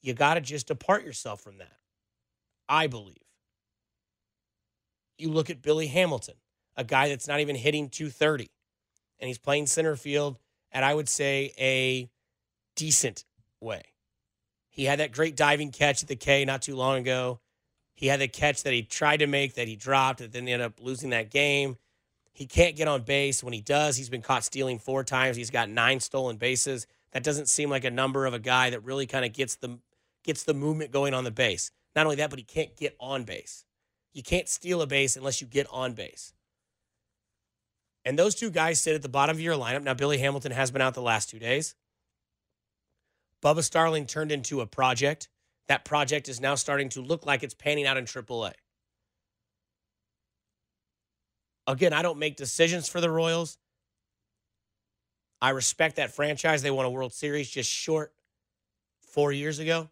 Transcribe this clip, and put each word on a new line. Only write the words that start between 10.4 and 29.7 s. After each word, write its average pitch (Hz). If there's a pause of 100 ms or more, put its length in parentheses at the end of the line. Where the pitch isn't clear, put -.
at, 131
I 143
would 151
say, 139
a 131 (680)
decent 143 (360)
way. 107 (880)
He 135
had 143
that 147
great 151
diving 147
catch 143
at -
the 135
K 139
not 135
too 139
long 131
ago. 127 (520)
He -
had 139
the 135
catch 147
that 139
he 120
tried 151
to 147
make 139
that 120
he 110
dropped, 131
that 117
then 123
ended 123
up 113
losing 127
that 113
game. 139 (560)
He 139
can't 170
get 151
on 139
base. 139
When 123
he 113
does, 143
he's 120
been 120
caught 127
stealing 131
four 131
times. 131
He's 117
got 117
nine 120
stolen 127
bases. 127 (260)
That 127
doesn't 147
seem 147
like 135
a 127
number 135
of 131
a 120
guy 127
that 110
really 135
kinda 127
gets 117
the, 120 (460)